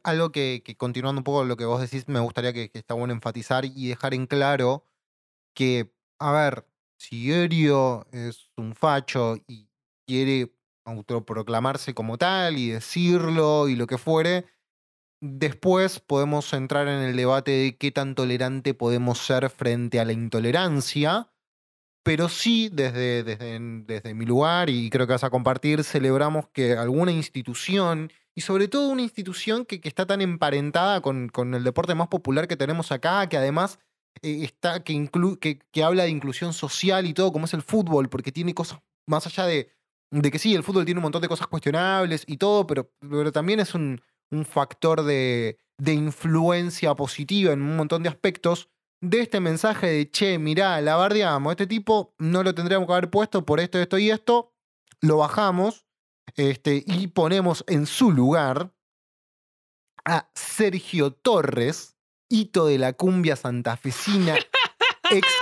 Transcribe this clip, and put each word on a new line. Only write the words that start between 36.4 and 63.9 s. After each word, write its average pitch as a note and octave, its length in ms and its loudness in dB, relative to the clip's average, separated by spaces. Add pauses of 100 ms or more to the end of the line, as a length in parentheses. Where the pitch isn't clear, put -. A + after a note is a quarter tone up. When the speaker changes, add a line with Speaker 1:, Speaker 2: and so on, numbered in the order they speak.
Speaker 1:
social F#3 520 0
y E3 80 -4
todo, F#3 200 2
como D#3 120 -4
es - 80 -6
el D#3 80 -4
fútbol, D#3+ 480 2
porque C3 220 -6
tiene E3+ 240 -4
cosas, D#3+ 240 -8 (260)
más D3+ 220 -2
allá F#3 180 -2
de, D#3 240 0 (420)
de C#3+ 200 2
que D#3 80 -4
sí, G#3+ 160 4
el D#3+ 80 0
fútbol F#3+ 220 2
tiene F3 140 -2
un F3 40 -2
montón D#3+ 180 -2
de E3+ 60 -2
cosas E3 200 -4
cuestionables E3+ 800 0
y D3+ 120 -8
todo, G3+ 280 4
pero, C3+ 260 -4 (100)
pero D3 300 -2
también F3 280 0
es F#3+ 160 -2
un, C#3 260 -4 (300)
un D3+ 140 -4
factor D#3+ 580 0
de, B2+ 560 0 (180)
de C#3+ 160 0
influencia D#3+ 1040 0
positiva D#3 580 0
en C#3 80 -2
un D3 140 -2
montón D#3+ 280 0
de E3+ 60 0
aspectos, E3+ 600 -2 (320)
de F3+ 200 2
este A3+ 180 0
mensaje F#3 480 0
de, D3+ 240 0
"Che, F#3+ 280 0
mirá, D#3+ 420 2
la D3+ 160 2
bardeamos, F3 540 2
este F#3 160 -2
tipo G#3+ 500 0
no E3+ 260 2
lo F#3 120 2
tendríamos F3+ 320 0
que F3 60 2
haber F3+ 160 2
puesto G3+ 360 0
por D3+ 140 2
esto, F3 200 0
esto F3 180 0
y G#3 120 4
esto", A#3 420 2 (500)
lo D#3 160 4
bajamos, F#3 680 2 (500)
este, C#3 500 0
y F#3 220 0
ponemos F3 600 2
en D3+ 180 2
su A#3 260 4
lugar C#3+ 600 2 (1300)
a E3 300 0
Sergio F3+ 800 0
Torres, C#3+ 800 0 (340)
hito G3+ 360 2
de D3 120 4
la C3 160 0
cumbia F3+ 440 2
santafesina, C3 1000 -2